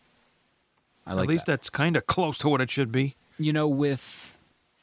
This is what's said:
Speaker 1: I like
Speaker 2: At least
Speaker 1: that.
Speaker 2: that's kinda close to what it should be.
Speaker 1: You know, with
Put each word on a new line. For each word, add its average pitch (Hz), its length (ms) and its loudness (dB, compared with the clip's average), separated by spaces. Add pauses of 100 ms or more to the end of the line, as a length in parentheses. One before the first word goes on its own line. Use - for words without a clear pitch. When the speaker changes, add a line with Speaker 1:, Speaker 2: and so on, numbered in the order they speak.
(1040)
Speaker 1:
I - 80 -8
like 95 100 2
Speaker 2:
At - 60 0
least 165 180 0
Speaker 1:
that. 156 60 2
Speaker 2:
that's - 160 -4
kinda 156 320 2
close 160 380 -2
to 147 100 2
what 135 120 4
it 127 100 -2
should 127 200 0
be. 131 240 0 (240)
Speaker 1:
You 151 120 0
know, 151 160 2
with 139 720 -4 (460)